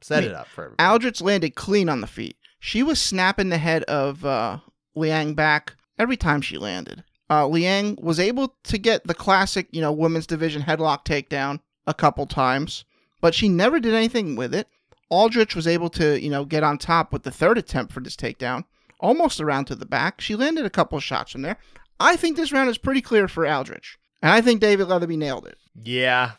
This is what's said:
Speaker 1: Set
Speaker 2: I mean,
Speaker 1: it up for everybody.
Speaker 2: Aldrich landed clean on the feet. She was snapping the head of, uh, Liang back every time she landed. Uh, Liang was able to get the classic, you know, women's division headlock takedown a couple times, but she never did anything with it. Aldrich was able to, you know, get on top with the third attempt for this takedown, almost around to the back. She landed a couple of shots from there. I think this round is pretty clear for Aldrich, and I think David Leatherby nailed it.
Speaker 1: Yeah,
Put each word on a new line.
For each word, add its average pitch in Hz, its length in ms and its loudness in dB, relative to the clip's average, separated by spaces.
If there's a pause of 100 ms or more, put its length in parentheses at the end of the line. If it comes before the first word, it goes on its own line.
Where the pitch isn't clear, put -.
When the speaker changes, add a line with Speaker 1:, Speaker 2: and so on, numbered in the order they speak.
Speaker 1:
Set 151 140 0
Speaker 2:
I - 40 2
mean, 117 80 -4
Speaker 1:
it 87 60 -12
up 65 100 -14
for - 180 -14
everybody. 73 240 4
Speaker 2:
Aldrich 226 320 2
landed 175 340 0
clean 196 340 0
on 135 120 -2
the 101 60 -8
feet. - 300 -12 (240)
She - 220 -2
was 294 180 0
snapping 190 480 0
the 170 100 0
head 160 260 0
of, 143 400 -4
uh, 117 340 -2 (360)
Liang 156 400 0
back 151 400 0 (240)
every 240 180 0
time 147 240 0
she - 160 -6
landed. 92 480 -10 (240)
Uh, 151 200 4
Liang 196 520 0
was 165 200 0
able 247 440 -2
to - 140 -2
get 214 280 0
the 170 80 -2
classic, 190 560 0
you 160 100 -6
know, 151 120 0
women's 160 340 0
division 156 360 -4
headlock 156 420 0
takedown 143 560 -4 (260)
a 151 80 -2
couple 143 320 0
times, 135 580 -2 (360)
but 165 140 4
she 214 140 2
never 208 320 4
did 226 120 0
anything 220 440 0
with 123 180 -4
it. 202 140 -4 (420)
Aldrich 220 460 2
was 165 100 -4
able 170 240 0
to, 151 320 2
you 151 80 -4
know, 143 140 -2
get 151 180 -2
on 147 160 0
top - 340 0
with - 120 -8
the 131 80 -8
third 208 260 2
attempt 131 340 -6
for - 80 -12
this 131 160 -14
takedown, 123 480 -6 (360)
almost 277 400 2
around 143 260 -2
to - 80 -10
the - 100 -12
back. 139 360 -2
She 208 160 -6
landed 294 280 0
a 196 60 -4
couple 160 260 0
of 139 80 -6
shots - 280 -6
from 135 100 -10
there. 160 160 -8 (440)
I 330 140 6
think 330 220 -2
this 320 120 -2
round 269 200 2
is 220 80 -4
pretty 269 240 -2
clear 208 260 2
for 165 180 -2
Aldrich, - 520 -6 (240)
and 160 100 6
I 220 80 6
think 226 220 4
David 196 260 4
Leatherby 170 300 0
nailed 139 280 -4
it. 50 120 -20 (160)
Speaker 1:
Yeah, 123 640 0